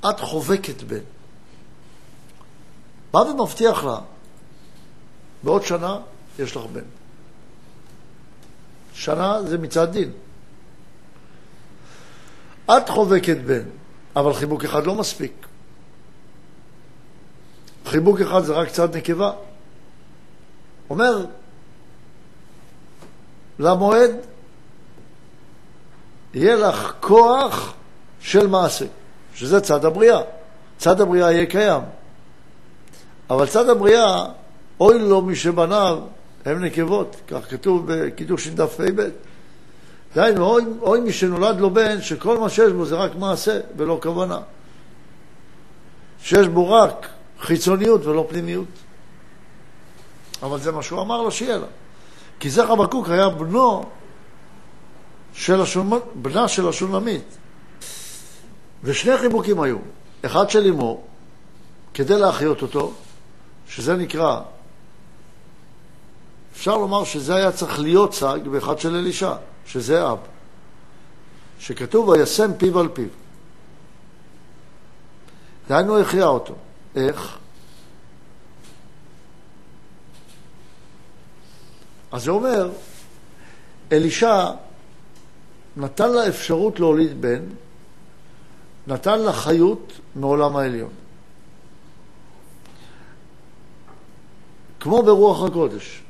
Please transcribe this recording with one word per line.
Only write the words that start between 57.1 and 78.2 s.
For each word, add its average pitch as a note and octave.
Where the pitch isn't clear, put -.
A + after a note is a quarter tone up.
ושני F3
חיבוקים G#3
היו. C3
אחד F#3
של G#3
אמו, C3
כדי C#3
להחיות D#3+
אותו, C#3+
שזה C3+
נקרא, D#3
אפשר G#3
לומר G3+
שזה D3+
היה F#3+
צריך D#3
להיות F3+
צג, C#3
ואחד C#3+
של E3
אלישע, F3+
שזה C3+
אב. A2
שכתוב, E3
"וישם F3+
פיו F3+
על E3+
פיו". B2
דהיינו, F#3+
החיה F#3+
אותו. C3
איך? C#3